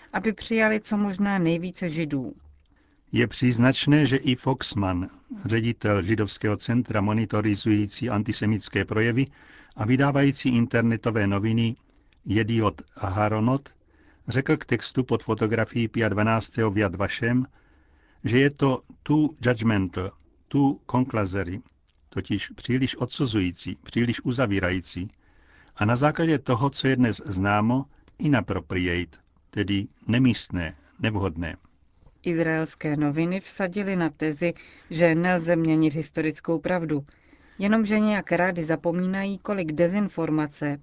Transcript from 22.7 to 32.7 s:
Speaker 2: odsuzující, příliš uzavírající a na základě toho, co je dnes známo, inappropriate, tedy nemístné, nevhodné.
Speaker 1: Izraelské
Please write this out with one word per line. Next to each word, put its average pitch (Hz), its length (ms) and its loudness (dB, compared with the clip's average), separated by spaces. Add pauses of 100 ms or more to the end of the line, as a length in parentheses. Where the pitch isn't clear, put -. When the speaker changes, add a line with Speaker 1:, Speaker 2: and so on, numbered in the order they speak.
Speaker 2:
odsuzující, 104 840 -2
příliš 117 420 -2
uzavírající 95 840 -2 (680)
a 104 80 -2
na 117 120 2
základě 156 420 2
toho, 131 320 0
co - 180 -2
je 131 80 2
dnes 120 280 2
známo, 104 600 2 (340)
inappropriate, 90 1000 -2 (320)
tedy 101 360 -2 (200)
nemístné, 110 680 0 (260)
nevhodné. 90 560 -2 (640)
Speaker 1:
Izraelské 160 760 -2